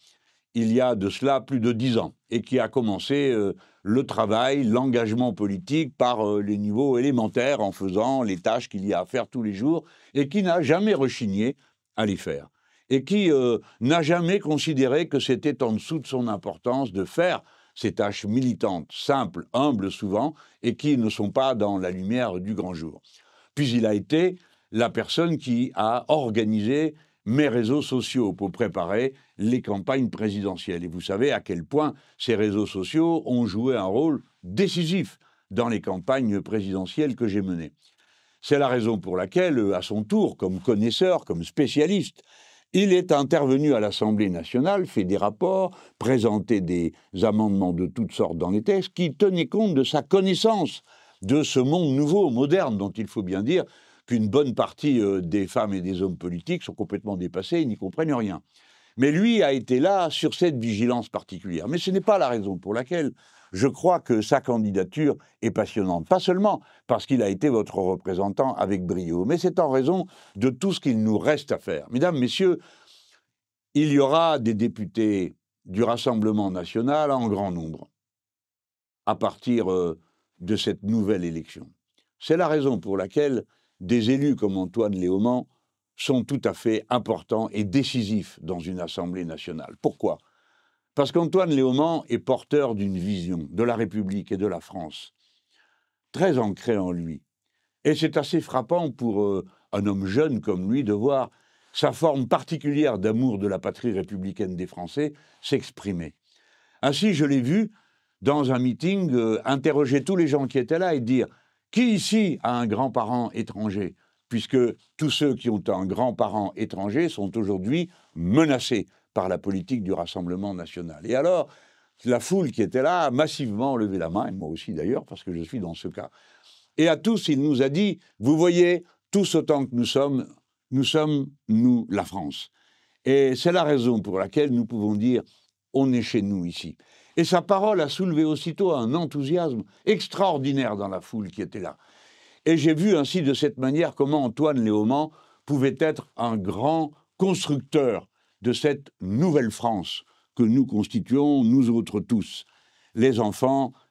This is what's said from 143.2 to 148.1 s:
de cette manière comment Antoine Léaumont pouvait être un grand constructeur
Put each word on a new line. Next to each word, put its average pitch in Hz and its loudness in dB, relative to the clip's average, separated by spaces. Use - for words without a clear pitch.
de 135 2
cette 143 -2
manière 139 0
comment 143 0
Antoine 135 0
Léaumont 113 2
pouvait 135 0
être 156 0
un 117 -2
grand 139 -2
constructeur 143 0